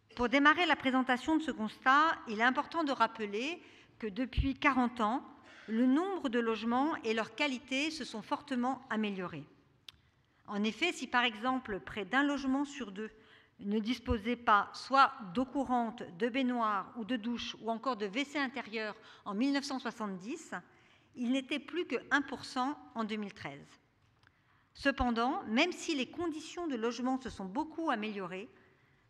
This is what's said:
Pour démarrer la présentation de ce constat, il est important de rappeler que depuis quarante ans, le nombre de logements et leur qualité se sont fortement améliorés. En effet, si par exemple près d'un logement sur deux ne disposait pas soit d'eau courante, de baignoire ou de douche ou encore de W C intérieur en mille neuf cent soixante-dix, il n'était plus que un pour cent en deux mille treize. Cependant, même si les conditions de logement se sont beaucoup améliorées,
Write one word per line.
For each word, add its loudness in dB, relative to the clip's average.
Pour 2
démarrer 6
la 6
présentation 2
de 4
ce -2
constat, 4
il -2
est 6
important 2
de 0
rappeler 0
que -6
depuis 0
quarante 4
ans, 2
le 4
nombre 4
de 2
logements 2
et 2
leur 0
qualité 0
se -8
sont -8
fortement -2
améliorés. -4
En -2
effet, 0
si -8
par 4
exemple -2
près -6
d'un 2
logement 2
sur -10
deux -8
ne 0
disposait -2
pas 4
soit 4
d'eau 0
courante, 0
de 0
baignoire 0
ou -6
de 0
douche -4
ou -2
encore -2
de -4
W -2
C -6
intérieur -4
en -6
mille 2
neuf 0
cent -4
soixante-dix, -6
il 0
n'était 0
plus -4
que -4
un 4
pour -8
cent -2
en -2
deux -4
mille -6
treize. -14
Cependant, 2
même 4
si -4
les -2
conditions -4
de -2
logement -2
se -8
sont -8
beaucoup -4
améliorées, -4